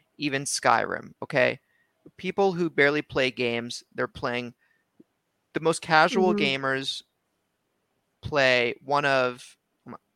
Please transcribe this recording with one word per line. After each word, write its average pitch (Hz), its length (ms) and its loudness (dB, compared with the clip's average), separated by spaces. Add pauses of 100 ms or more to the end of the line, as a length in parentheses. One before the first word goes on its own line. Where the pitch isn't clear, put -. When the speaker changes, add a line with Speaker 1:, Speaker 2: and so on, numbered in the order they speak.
(180)
Speaker 1:
even 139 280 -4
Skyrim, 107 760 0
okay? 127 380 0 (580)
People 190 360 0
who 170 160 -2
barely 143 320 2
play 135 280 -2
games, 120 540 -4 (100)
they're 123 140 -4
playing, 123 460 -6 (1000)
the 156 60 -4
most 160 220 0
casual 175 520 4
Speaker 2:
Mm-hmm. - 100 0
Speaker 1:
gamers 135 600 -2 (1160)
play 127 640 2
one 143 220 0
of, 131 520 -2 (280)
I'm, 123 100 -16 (200)